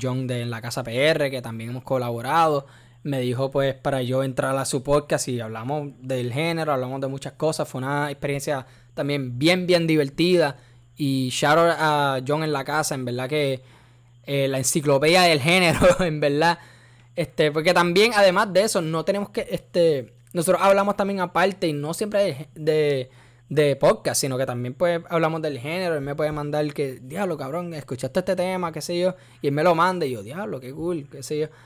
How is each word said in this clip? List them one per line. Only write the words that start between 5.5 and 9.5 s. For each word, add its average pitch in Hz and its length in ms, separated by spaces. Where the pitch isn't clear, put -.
del 123 320
género, 160 380
hablamos 131 280
de 139 60
muchas 139 260
cosas. 156 340
Fue - 120
una 143 320
experiencia 143 560
también 139 440
bien, 180 280